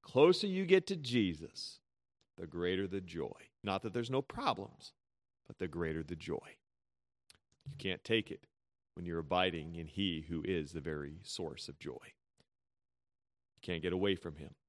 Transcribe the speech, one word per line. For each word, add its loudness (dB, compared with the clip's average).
Closer 8
you 2
get 8
to 0
Jesus, 0
the -8
greater 0
the -4
joy. -8
Not 0
that -4
there's 0
no 2
problems, -4
but -16
the -2
greater -2
the -6
joy. -6
You -10
can't -2
take 2
it -10
when -8
you're -2
abiding 0
in -6
He -2
who -4
is -2
the -6
very -6
source -8
of -16
joy. -12
You -20
can't -2
get 2
away 2
from -8
Him. -14